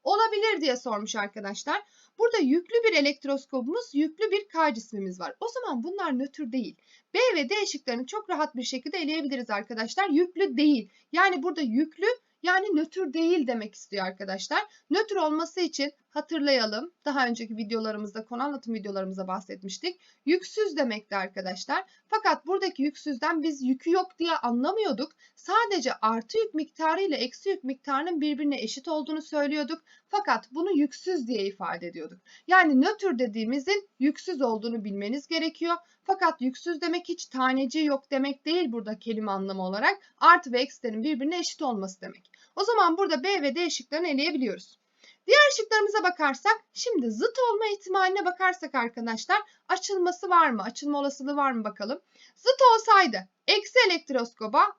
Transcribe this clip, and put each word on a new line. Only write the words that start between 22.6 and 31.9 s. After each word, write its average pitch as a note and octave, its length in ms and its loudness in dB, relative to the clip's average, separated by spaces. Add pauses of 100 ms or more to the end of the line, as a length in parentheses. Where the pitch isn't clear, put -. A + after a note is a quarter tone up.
yüksüzden D4+ 600 -2
biz C#4+ 200 -4
yükü C4 280 0
yok F#4 280 0
diye E4 180 0
anlamıyorduk. C#4 760 0 (240)
Sadece G4 580 0
artı A3+ 440 -2
yük A4 160 0
miktarı D#4+ 480 -2
ile E4+ 140 0
eksi B3 320 -6
yük G4 160 -2
miktarının C#4 560 -4
birbirine D4 420 -2
eşit C4 260 -8
olduğunu D#4 340 -4
söylüyorduk. D4 600 -2 (260)
Fakat D4+ 420 -2
bunu E4+ 280 0
yüksüz D4 480 -2
diye G#3+ 200 -2
ifade F3 400 -6
ediyorduk. E3+ 320 -12 (280)